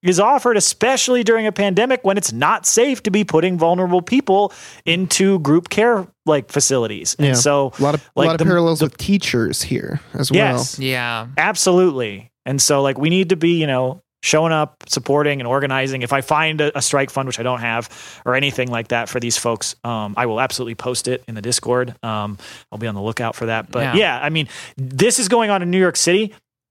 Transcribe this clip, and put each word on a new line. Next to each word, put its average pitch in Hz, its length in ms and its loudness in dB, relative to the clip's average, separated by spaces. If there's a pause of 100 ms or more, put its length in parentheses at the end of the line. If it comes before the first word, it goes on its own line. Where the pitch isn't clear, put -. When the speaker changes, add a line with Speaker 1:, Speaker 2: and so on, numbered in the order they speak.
Speaker 1:
is 180 160 2
offered, 240 380 4
especially 247 680 2
during 226 240 2
a 208 60 0
pandemic 202 520 0
when 196 140 2
it's 185 140 -4
not 151 340 0
safe 254 380 2
to 214 60 2
be 208 120 2
putting 175 340 2
vulnerable 180 460 2
people 202 500 2 (320)
into 185 540 2
group 156 300 2
care, 214 380 2 (200)
like, 151 240 0
facilities. 120 680 -2
And 147 100 2
Speaker 2:
Yeah. 135 60 2
Speaker 1:
so, 139 440 2
Speaker 2:
A 139 40 0
lot 143 120 2
of, - 220 -6
Speaker 1:
like, 135 80 2
Speaker 2:
a 160 40 4
lot 165 60 2
of 165 60 -2
Speaker 1:
the, 165 60 2
Speaker 2:
parallels 165 340 2
Speaker 1:
the 156 60 2
Speaker 2:
with 147 120 -6
teachers 127 640 0
here - 380 -6 (120)
as 131 180 -4
Speaker 1:
Yes. 151 480 0
Speaker 2:
well. 135 80 -4
Speaker 3:
Yeah. 120 400 -4 (120)
Speaker 1:
Absolutely. 160 920 0 (140)
And 135 160 -2
so, 139 220 4
like, 135 160 0
we 151 120 0
need 185 200 2
to 190 60 2
be, 165 240 2
you 156 60 0
know, 131 360 -2 (200)
showing 160 300 2
up, 151 340 -2
supporting, 143 540 0
and 120 80 -8
organizing. 135 540 -2
If 117 100 -4
I 139 80 2
find 156 400 0
a, 147 160 0
a 139 60 -4
strike 139 260 0
fund, 135 180 -4
which 127 140 -6
I - 20 -6
don't 123 180 -4
have, 117 680 -6
or 123 80 0
anything 131 340 -2
like 117 200 -6
that 117 200 -2
for 127 100 -4
these 120 200 -4
folks, - 440 -4
um, 110 340 -6
I 123 100 0
will 113 160 -2
absolutely 123 320 -6
post 123 340 -6
it 127 180 -4
in 117 80 -12
the 107 80 -10
Discord. 123 600 -2
Um, 104 340 -6 (340)
I'll 107 80 -14
be 117 80 -6
on 107 80 -6
the 98 60 -8
lookout 113 340 -4
for 120 120 -8
that. 110 240 -4
But 123 100 -4
Speaker 3:
Yeah. 127 140 -2
Speaker 1:
yeah, 165 280 0
I 147 60 -2
mean, 156 200 -2 (280)
this 135 420 0
is 220 100 -2
going 226 200 2
on 196 140 0
in 175 80 -2
New 185 80 2
York 180 180 4
City, 208 380 2 (360)